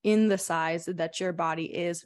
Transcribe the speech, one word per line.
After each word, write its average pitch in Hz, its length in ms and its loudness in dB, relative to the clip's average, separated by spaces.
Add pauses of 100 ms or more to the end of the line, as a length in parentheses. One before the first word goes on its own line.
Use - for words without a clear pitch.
in 214 240 6
the 196 120 4
size 165 480 -2
that 170 340 -4
your 185 120 -2
body 165 340 -2
is 170 400 -4